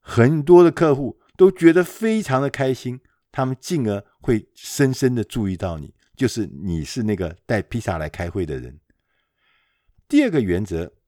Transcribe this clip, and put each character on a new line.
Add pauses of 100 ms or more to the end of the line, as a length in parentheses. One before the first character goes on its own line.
很
多
的
客
户 (160)
都
觉
得
非
常
的
开
心， (300)
他
们
进
而 (160)
会
深
深
的
注
意
到
你， (220)
就
是
你
是
那
个
带
披
萨
来
开
会
的
人。 (1300)
第
二
个
原
则 (140)